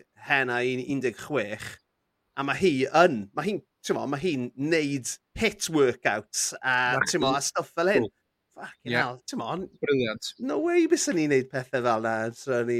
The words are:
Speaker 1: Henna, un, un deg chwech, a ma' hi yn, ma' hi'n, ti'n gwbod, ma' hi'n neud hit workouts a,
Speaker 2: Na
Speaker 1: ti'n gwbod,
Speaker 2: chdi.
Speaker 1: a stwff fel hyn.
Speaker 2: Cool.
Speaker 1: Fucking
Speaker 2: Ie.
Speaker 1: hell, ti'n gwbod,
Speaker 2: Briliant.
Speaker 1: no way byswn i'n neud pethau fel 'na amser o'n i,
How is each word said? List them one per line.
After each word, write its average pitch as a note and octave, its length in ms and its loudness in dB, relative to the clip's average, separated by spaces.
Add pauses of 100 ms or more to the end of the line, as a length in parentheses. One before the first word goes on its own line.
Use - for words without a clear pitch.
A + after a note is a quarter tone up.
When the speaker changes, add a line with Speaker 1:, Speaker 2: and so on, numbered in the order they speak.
(160)
Speaker 1:
Henna, B2+ 480 0
un, B2+ 240 -2
un C#3 120 -2
deg A#2+ 180 -2
chwech, G#2+ 520 -4 (680)
a C#3 60 -4
ma' C#3 120 0
hi E3+ 180 4 (120)
yn, D3+ 480 4
ma' D3 120 -6
hi'n, G3 160 -4 (220)
ti'n G3+ 120 -2
gwbod, A2+ 140 -4
ma' C#3+ 80 -2
hi'n C#3 380 -4
neud C#3+ 560 -2 (240)
hit A3 340 -2
workouts B2 920 0
a, B2+ 360 2
Speaker 2:
Na C#3 80 2
Speaker 1:
ti'n E3 160 0
gwbod, C3+ 120 2
Speaker 2:
chdi. C#3 40 0
Speaker 1:
a C#3 40 -2
stwff - 340 -4
fel F3 180 2
hyn. B2 140 2
Speaker 2:
Cool. - 60 -16 (440)
Speaker 1:
Fucking - 360 -12
Speaker 2:
Ie. A#2+ 40 2
Speaker 1:
hell, B2+ 180 0 (100)
ti'n B2+ 140 -8
gwbod, D3 300 -6 (100)
Speaker 2:
Briliant. C3 600 -2
Speaker 1:
no C#4 200 -4
way E4+ 280 2
byswn D4 320 2
i'n D3+ 100 2
neud C3 200 2
pethau B2+ 320 -4
fel A#2 200 2
'na A2+ 120 0 (120)
amser A#2+ 360 -2
o'n A#2 80 -2
i, A#2+ 100 2